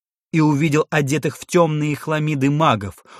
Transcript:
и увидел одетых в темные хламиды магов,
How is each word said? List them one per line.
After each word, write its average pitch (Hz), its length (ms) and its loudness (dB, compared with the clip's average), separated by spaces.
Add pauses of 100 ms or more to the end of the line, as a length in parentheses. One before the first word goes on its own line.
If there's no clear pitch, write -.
(320)
и 160 80 0
увидел 151 500 2
одетых 147 480 -2
в - 80 -18
темные 151 500 0
хламиды 151 540 -2
магов, 127 540 0 (160)